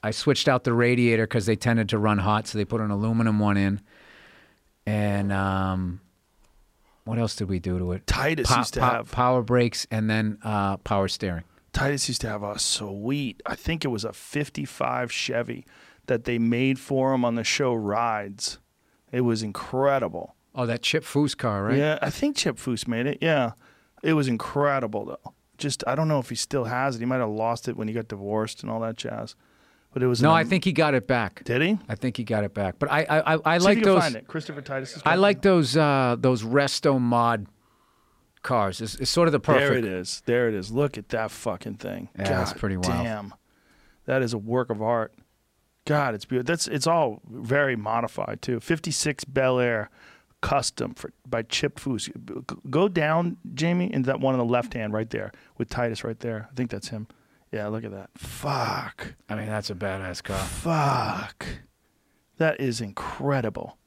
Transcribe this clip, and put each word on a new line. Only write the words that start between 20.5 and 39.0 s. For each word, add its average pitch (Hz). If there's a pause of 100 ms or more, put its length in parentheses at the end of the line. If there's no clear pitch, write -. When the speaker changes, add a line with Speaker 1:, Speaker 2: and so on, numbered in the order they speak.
Speaker 1:
Oh, 127
that 117
Chip -
Foose 143
car, 101
right? 123
Speaker 2:
Yeah, 151
I -
think 285
Chip 135
Foose -
made 120
it, 143
yeah. 139 (500)
It 160
was 143
incredible, 123
though. - (240)
Just, -
I 123
don't 160
know 151
if 123
he 120
still 127
has 123
it. 113
He 117
might 127
have 120
lost 110
it 117
when 107
he 110
got 113
divorced 107
and 104
all 113
that 113
jazz. 113 (640)
But 123
it -
was 123
Speaker 1:
No, 151
Speaker 2:
an 165
Speaker 1:
I 165
Speaker 2:
am- -
Speaker 1:
think 185
he 190
got 151
it 127
back. 117
Speaker 2:
Did 123
he? 190 (120)
Speaker 1:
I 110
think 127
he 123
got 107
it 98
back. 95
But 143
I, 147
I, 156
I, 160
I 160
Speaker 2:
See 175
if -
Speaker 1:
like 202
Speaker 2:
you 226
can 202
Speaker 1:
those, 185
Speaker 2:
find 139
it. -
Christopher 151
Titus's 135
Speaker 1:
I 151
Speaker 2:
car. 170
Speaker 1:
like 202
those, 165
uh, 139
those 120
resto 135
mod 117 (920)
cars. 101
It's, 113
it's 131